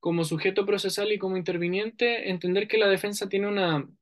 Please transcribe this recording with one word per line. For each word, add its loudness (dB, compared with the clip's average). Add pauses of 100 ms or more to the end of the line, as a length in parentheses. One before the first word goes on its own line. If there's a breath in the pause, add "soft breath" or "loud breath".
como 0
sujeto 0
procesal 0
y -2
como -4
interviniente, -2
entender 0
que 2
la 6
defensa 0
tiene 0
una 2 (160)